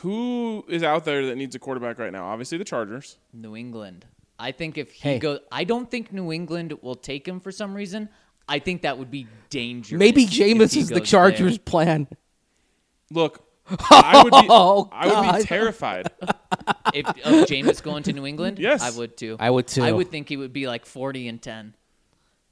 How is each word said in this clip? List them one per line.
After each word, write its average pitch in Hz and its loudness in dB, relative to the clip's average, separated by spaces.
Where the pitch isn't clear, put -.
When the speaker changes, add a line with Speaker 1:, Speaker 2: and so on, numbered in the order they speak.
Speaker 1:
Who 226 -6
is 170 -4
out 160 -2
there 143 -4
that 127 -6
needs 131 -10
a - -14
quarterback 120 -10
right 107 -10
now? 92 -12
Obviously 120 -10
the 196 -10
Chargers. 120 -10
Speaker 2:
New 110 -18
England. 110 -16
I 123 -8
think 160 -12
if 143 -12
he - -20
Speaker 3:
Hey. 139 -2
Speaker 2:
goes, 143 -6
I 135 -6
don't 233 -6
think 226 -10
New 185 -8
England 165 -8
will 127 -10
take 139 -12
him 180 -10
for 190 -14
some 196 -10
reason. 202 -12
I 147 -4
think 180 -8
that 143 -4
would 127 -14
be 131 -12
dangerous 120 -8
Speaker 3:
Maybe 226 6
Speaker 2:
if 202 -4
Speaker 3:
Jameis 220 4
Speaker 2:
he 302 0
Speaker 3:
is 226 -2
the 160 0
Speaker 2:
goes - -8
Speaker 3:
Chargers' 185 4
Speaker 2:
there. - -18
Speaker 3:
plan. 156 0
Speaker 1:
Look, 156 -4
I - 12
would 240 8
be, 262 8
Speaker 3:
<laughs> - -
Oh, 202 6
Speaker 1:
I 143 -4
would 208 2
be 185 2
Speaker 3:
God. - 0
Speaker 1:
terrified. 170 -4
Speaker 2:
If, 143 -6
of 196 4
Jameis 147 -2
going 147 -8
to - -4
New 139 -8
England? 170 -6
Speaker 1:
Yes. 247 0
Speaker 2:
I 120 -6
would 117 -10
too. 110 -10
Speaker 3:
I 113 0
would 127 2
too. - -2
Speaker 2:
I 120 2
would 143 0
think 147 -12
he 147 -8
would 135 -12
be, 139 -8
like, 117 -10
forty 131 -10
and 117 -14
ten. 110 -16